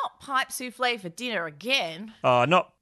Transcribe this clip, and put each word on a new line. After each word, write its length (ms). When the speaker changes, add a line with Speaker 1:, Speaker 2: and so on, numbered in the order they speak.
Speaker 1:
not 180
pipe 320
souffle 460
for 100
dinner 380
again. 640
Speaker 2:
Oh, 220
not 380